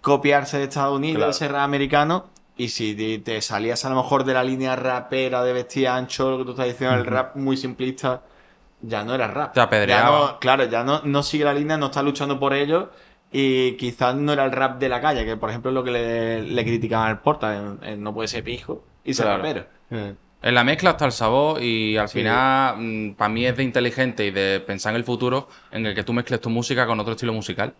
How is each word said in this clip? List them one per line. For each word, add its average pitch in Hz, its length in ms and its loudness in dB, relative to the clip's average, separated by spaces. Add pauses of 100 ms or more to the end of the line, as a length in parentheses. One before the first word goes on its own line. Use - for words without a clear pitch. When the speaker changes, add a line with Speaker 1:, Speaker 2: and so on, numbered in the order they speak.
Speaker 1:
copiarse 143 580 2
de 139 60 0
Estados 139 320 0
Unidos, 151 200 -2
Speaker 2:
Claro. - 160 2
Speaker 1:
ese 143 160 -4
rap 143 140 -2
americano. 143 640 2 (280)
Y 120 140 -4
si 107 260 -4
te, 110 240 -2
te 110 220 -4
salías 113 460 -2
a - 20 -2
lo 131 80 0
mejor 131 280 2
de 131 100 0
la 127 100 2
línea 131 320 -2
rapera 127 680 -2
de 127 120 2
vestir 127 340 0
ancho, 131 420 0
lo 131 80 0
que 127 60 -4
tú 123 60 -8
estás 127 160 -2
diciendo, 127 300 0
el 123 60 2
Speaker 2:
Ujú. - 80 -4
Speaker 1:
rap 127 240 -2
muy 135 220 0
simplista, 131 640 -4 (600)
ya 110 220 -4
no 120 100 -4
era 127 120 0
rap. 135 280 -4
Speaker 3:
Te 127 60 6
apedreaba. 110 500 4
Speaker 1:
Ya 147 220 4
no, - 60 -14
claro, 131 280 4
ya 117 180 0
no, 143 180 2
no 143 200 2
sigue 147 220 0
la 143 100 4
línea, 147 240 0
no 143 80 0
está 139 160 -2
luchando 139 360 0
por 139 140 2
ello. 151 380 0 (400)
Y 131 480 4
quizás 127 360 0
no 147 200 2
era 139 100 2
el 131 80 0
rap 127 260 0
de 131 120 0
la 123 100 -2
calle, 135 240 0
que 113 140 -4
por 113 100 -4
ejemplo 117 220 -4
es 131 40 -2
lo 131 80 0
que 123 80 -4
le, 117 520 -2
le 110 220 -2
criticaban 113 440 0
al 110 120 -2
Porta, 110 360 0
en, 101 260 -10
en 104 200 -10
no 104 100 -6
puede 110 160 -4
ser 117 160 -6
pijo 120 400 -8 (200)
y 135 100 -4
ser 117 100 0
Speaker 3:
Claro. 101 180 2
Speaker 1:
rapero. 123 240 -4 (240)
Speaker 4:
Eh. 104 240 -8 (280)
Speaker 3:
En 120 120 2
la 120 100 6
mezcla 160 260 4
está 160 160 0
el 123 60 2
sabor 135 500 2
y 110 340 0
al 104 140 0
Speaker 4:
Sí. 104 80 -4
Speaker 3:
final, 127 600 2
mm, 110 360 -6
pa' 107 160 2
mí 117 160 0
es 123 100 0
de 135 60 -2
inteligente 123 640 0
y 98 40 0
de 98 300 2
pensar 98 320 -4
en 113 60 0
el 120 60 -2
futuro 123 440 -2 (220)
en 110 160 -4
el 104 80 -2
que 104 100 -2
tú 120 80 -2
mezcles 120 300 0
tu 113 80 -4
música 120 360 0
con 110 140 0
otro 110 140 -4
estilo 117 180 -4
musical. 110 480 -4